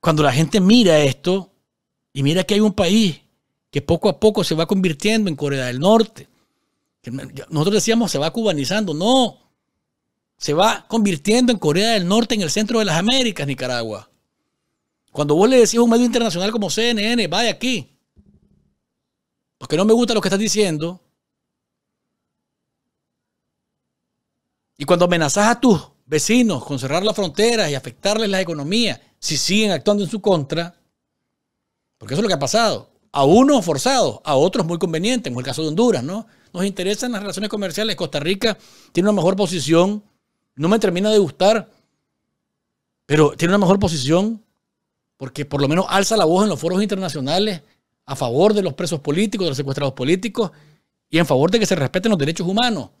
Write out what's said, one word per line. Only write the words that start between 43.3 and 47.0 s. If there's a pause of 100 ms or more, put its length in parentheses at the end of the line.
tiene
una
mejor
posición (720)
porque
por
lo
menos
alza
la
voz
en
los
foros
internacionales (440)